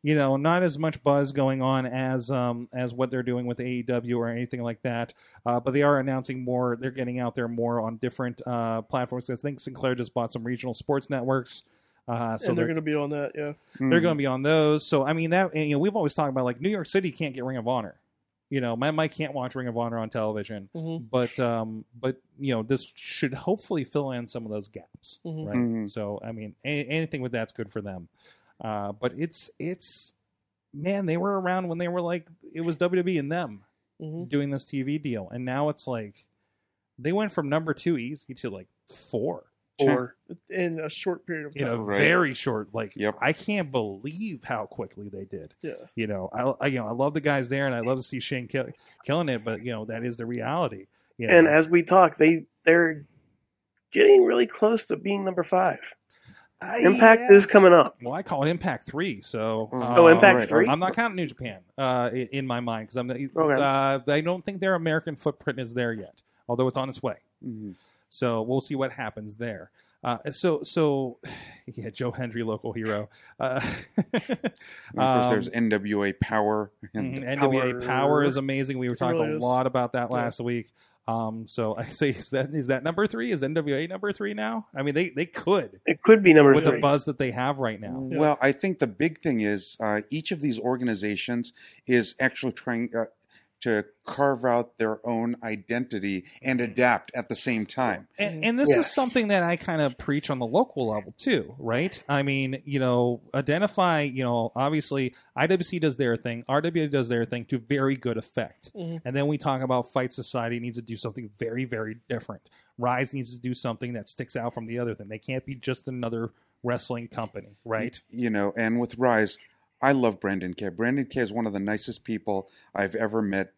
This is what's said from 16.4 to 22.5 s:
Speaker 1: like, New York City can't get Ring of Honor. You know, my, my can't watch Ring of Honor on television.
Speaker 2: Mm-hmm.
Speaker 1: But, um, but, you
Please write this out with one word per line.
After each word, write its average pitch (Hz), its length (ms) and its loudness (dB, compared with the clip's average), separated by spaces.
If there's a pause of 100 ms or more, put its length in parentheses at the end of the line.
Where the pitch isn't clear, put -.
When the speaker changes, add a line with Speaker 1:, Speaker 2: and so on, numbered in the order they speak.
Speaker 1:
like, 123 160 -2
New 170 100 -2
York 190 160 -4
City 185 240 0
can't 143 240 -6
get 131 80 -8
Ring 131 140 -4
of 113 100 -4
Honor. 120 300 -2 (540)
You 139 100 0
know, 117 160 -2
my, 135 140 0
my 156 180 0
can't 151 240 -6
watch 127 240 -6
Ring 127 120 -6
of 113 80 -6
Honor 117 220 -2
on 110 120 -4
television. 107 680 -6
Speaker 2:
Mm-hmm. 160 340 -8
Speaker 1:
But, 127 300 -2
um, 113 460 -2 (120)
but, 131 220 -4 (180)
you 135 160 -2